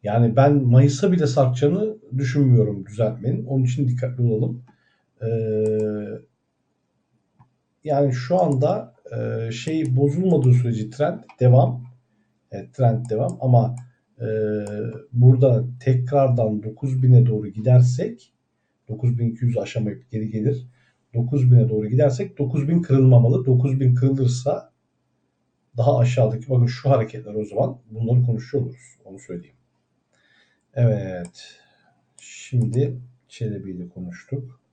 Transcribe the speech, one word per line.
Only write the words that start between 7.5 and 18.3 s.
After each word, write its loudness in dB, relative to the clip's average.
yani 0
şu -2
anda, -2
e, -6
şey -4
bozulmadığı 2
sürece 0
trend -4
devam. 4
Evet, -16
trend 0
devam -4
ama, 2
e, -8
burada 4
tekrardan 0
dokuz -4
bine 8
doğru -2
gidersek, 0